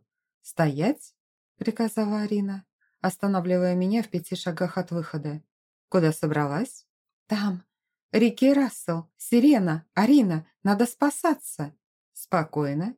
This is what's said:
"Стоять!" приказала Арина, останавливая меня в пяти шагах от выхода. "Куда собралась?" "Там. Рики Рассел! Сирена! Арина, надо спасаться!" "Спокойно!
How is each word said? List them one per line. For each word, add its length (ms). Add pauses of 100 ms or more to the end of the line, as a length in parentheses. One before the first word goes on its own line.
(420)
"Стоять!" 720 (440)
приказала 640
Арина, 440 (360)
останавливая 760
меня 280
в 40
пяти 300
шагах 400
от 140
выхода. 520 (460)
"Куда 240
собралась?" 760 (380)
"Там. 400 (480)
Рики 400
Рассел! 640
Сирена! 680 (100)
Арина, 520 (160)
надо 220
спасаться!" 880 (380)
"Спокойно! 840